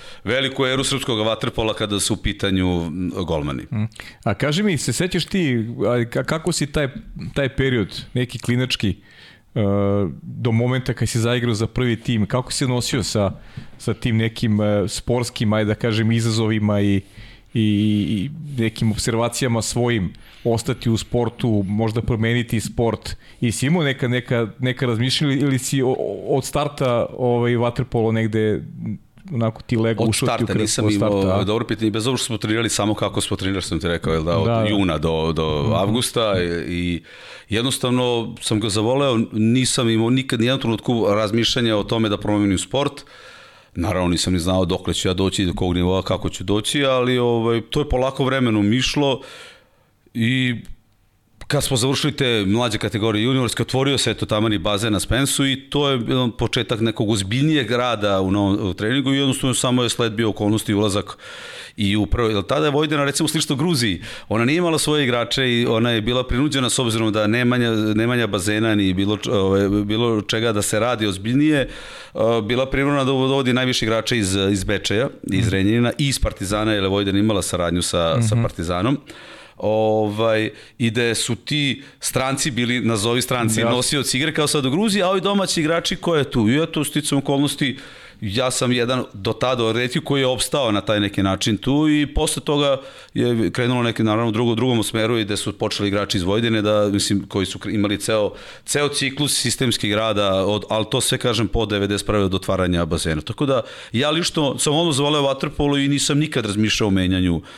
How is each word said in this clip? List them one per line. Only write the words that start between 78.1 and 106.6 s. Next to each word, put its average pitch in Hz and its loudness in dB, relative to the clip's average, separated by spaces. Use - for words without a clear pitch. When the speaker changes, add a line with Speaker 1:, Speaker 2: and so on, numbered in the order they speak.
Speaker 1:
sa 107 2
Speaker 2:
Mhm. 117 2
Speaker 1:
Partizanom. 90 -2
Ovaj, 110 2
i 117 2
da 117 0
su - -2
ti 143 -2
stranci 131 -2
bili, 120 0
nazovi 113 0
stranci, 117 0
Speaker 2:
Jasno. 117 2
Speaker 1:
nosioci 127 -2
igre 156 0
kao 151 0
sad 143 0
u 131 2
Gruziji, 196 0
a 175 2
ovi 190 0
domaći 190 0
igrači 170 0
ko 170 0
je 143 4
tu? 110 2
I 143 4
eto, 160 -2
sticam 147 -2
okolnosti, 139 0
ja 113 0
sam 127 0
jedan 123 0
do 104 -4
tada 123 0
od 110 0
retkih 123 -2
koji 139 0
je 131 2
opstao 127 0
na 101 2
taj 104 0
neki 101 -2
način 98 0
tu 143 2
i 147 2
posle 147 -2
toga 143 2
je 117 2
krenulo 123 0
neki, 117 0
naravno, 110 2
drugo, 120 2
drugom 117 2
smeru 113 0
i 110 0
gde 101 -2
su 101 -4
počeli 101 -2
igrači 101 0
iz 92 0
Vojvodine 110 0
da, 104 2
mislim, 98 0
koji 95 -2
su - -8
kre-, 98 -6
imali 101 0
ceo, 107 0
ceo 147 0
ciklus 139 -2
sistemskih 117 0
rada, 104 2
od, 95 0
ali 107 0
to 127 0
sve, 127 0
kažem, 113 0
po 113 0
devedeset 101 -2
prve 104 2
od 92 0
otvaranja 90 0
bazena. 80 -2
Tako 139 -4
da, 135 2
ja 135 0
lično 160 0
sam 147 0
odmah 165 2
zavoleo 147 2
vaterpolo 143 0
i 139 2
nisam 143 2
nikad 147 0
razmišljao 104 0